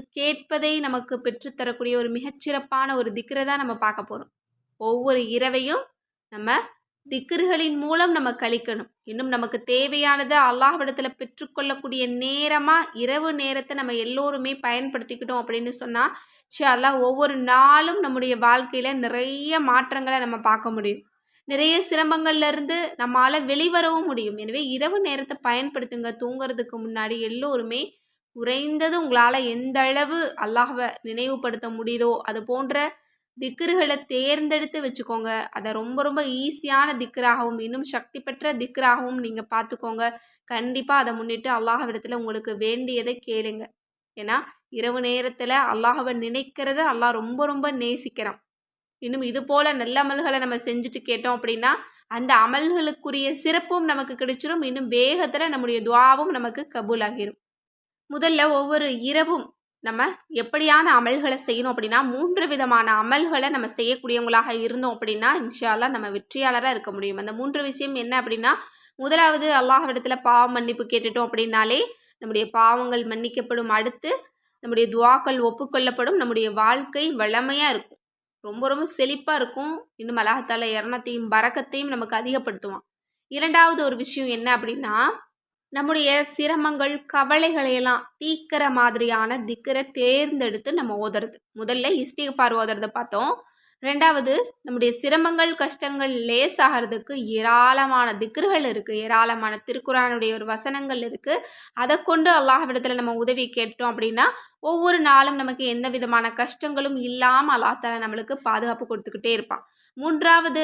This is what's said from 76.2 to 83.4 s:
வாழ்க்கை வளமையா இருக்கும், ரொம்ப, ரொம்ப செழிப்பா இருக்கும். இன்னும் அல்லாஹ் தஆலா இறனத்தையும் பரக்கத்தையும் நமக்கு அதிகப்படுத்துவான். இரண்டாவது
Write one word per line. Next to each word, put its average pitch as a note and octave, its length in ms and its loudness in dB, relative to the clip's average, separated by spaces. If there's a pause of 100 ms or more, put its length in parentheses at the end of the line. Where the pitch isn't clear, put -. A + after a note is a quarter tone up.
வாழ்க்கை C4 520 2 (120)
வளமையா C4 520 0
இருக்கும், - 320 -6 (440)
ரொம்ப, A3 240 -6
ரொம்ப C#4+ 220 0
செழிப்பா C#4 460 -2
இருக்கும். C#4 380 -4 (220)
இன்னும் A#3 220 -4
அல்லாஹ் A3+ 260 2
தஆலா A#3 260 -2
இறனத்தையும் A#3 580 -6
பரக்கத்தையும் B3 640 0
நமக்கு A#3 240 -4
அதிகப்படுத்துவான். A3+ 680 -6 (460)
இரண்டாவது E4 540 4